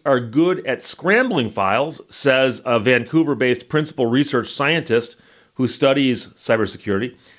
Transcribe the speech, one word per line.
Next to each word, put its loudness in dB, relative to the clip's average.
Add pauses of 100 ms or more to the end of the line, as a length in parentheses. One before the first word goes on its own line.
are 2
good 0
at -4
scrambling 0
files," -2
says 2
a 2
Vancouver-based 0
principal -2
research 0
scientist -2 (380)
who 0
studies 0
cybersecurity. -2 (220)